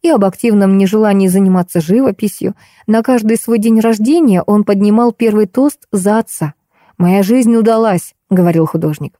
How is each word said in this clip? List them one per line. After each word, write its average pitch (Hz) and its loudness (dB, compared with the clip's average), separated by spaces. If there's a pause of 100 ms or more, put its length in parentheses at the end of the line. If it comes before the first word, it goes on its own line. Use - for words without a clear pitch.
и 339 0
об 240 2
активном 196 0
нежелании 196 2
заниматься 185 0
живописью. 202 -2 (320)
На 220 0
каждый 226 0
свой 226 -2
день 220 2
рождения 226 0
он 208 0
поднимал 208 0
первый 214 0
тост 269 -4
за 202 0
отца. 160 -8 (460)
«Моя 185 2
жизнь 233 2
удалась», 220 0 (160)
говорил 170 2
художник. 156 -6